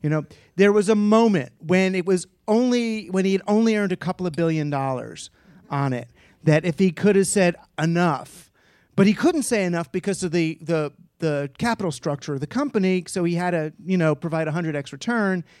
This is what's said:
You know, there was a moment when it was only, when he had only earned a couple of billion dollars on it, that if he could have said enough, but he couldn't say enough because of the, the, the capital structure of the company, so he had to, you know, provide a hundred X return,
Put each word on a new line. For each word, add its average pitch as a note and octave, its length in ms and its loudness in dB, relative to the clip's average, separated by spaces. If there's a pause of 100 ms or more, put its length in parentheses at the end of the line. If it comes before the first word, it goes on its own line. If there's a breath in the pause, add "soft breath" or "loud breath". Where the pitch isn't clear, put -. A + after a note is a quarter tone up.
You D3+ 80 0
know, D3+ 160 -2 (300 loud breath)
there G3+ 160 6
was G#3 160 2
a G#3+ 80 4
moment G#3 640 4
when F#3 340 2
it F3 120 -2
was F#3 200 0 (220)
only, A#3 600 0
when F#3+ 140 0
he F#3+ 100 2
had F#3+ 120 0
only A3 300 2
earned G3+ 160 0
a - 40 -4
couple F3+ 300 -4
of E3+ 60 -4
billion D#3+ 360 0
dollars C3+ 640 -6 (400 soft breath)
on C#3 220 0
it, B2 160 -8 (340 soft breath)
that D#3 220 4
if F3 160 -2
he F#3+ 100 4
could G3 240 0
have G3 140 2
said F3+ 260 2 (260)
enough, E3+ 720 -2 (460 soft breath)
but G3 100 6
he G#3+ 80 4
couldn't D#4 300 2
say G#3 200 0
enough E3+ 280 -4
because F3+ 320 -4
of E3 80 -4
the, E3 280 0
the, D3+ 320 -2 (280)
the C#3+ 280 -2 (100)
capital G#3 340 -2
structure D3 420 -6
of C3+ 60 -6
the D3 80 -8
company, F#3+ 580 -2
so F#3 160 -6
he F3 140 0
had F3+ 140 -2
to, D#3 220 -4 (120)
you F#3 120 -2
know, D#3+ 200 2
provide D#3+ 320 -4
a D3 40 -6
hundred D#3+ 220 -4
X C#3+ 180 -8
return, F#3+ 520 -2 (160 soft breath)